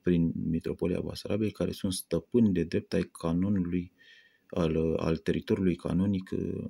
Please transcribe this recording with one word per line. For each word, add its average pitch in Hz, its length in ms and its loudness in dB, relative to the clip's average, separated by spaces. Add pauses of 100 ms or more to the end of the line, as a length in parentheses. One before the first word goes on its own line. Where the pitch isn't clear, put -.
prin 85 320 4
Mitropolia - 680 -2
Basarabiei, 104 500 -4
care 92 220 -4
sunt 95 200 -2
stăpâni 101 600 2
de 87 120 2
drept - 280 -4
ai 92 100 2
canonului, 90 880 -2 (540)
al, 80 500 0
al 80 200 0
teritoriului 87 600 0
canonic, 95 540 0
uh, 92 400 -4